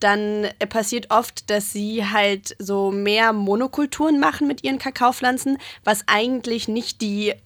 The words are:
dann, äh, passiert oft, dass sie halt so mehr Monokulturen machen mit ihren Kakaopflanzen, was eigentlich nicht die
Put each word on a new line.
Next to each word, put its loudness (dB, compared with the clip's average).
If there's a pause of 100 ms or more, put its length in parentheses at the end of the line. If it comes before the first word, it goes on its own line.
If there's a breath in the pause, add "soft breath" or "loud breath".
dann, 2 (160)
äh, -2
passiert -2
oft, 0
dass 0
sie -4
halt 0
so 0
mehr 4
Monokulturen 0
machen 2
mit -4
ihren -2
Kakaopflanzen, 0 (280 loud breath)
was 2
eigentlich -2
nicht -6
die -2 (120)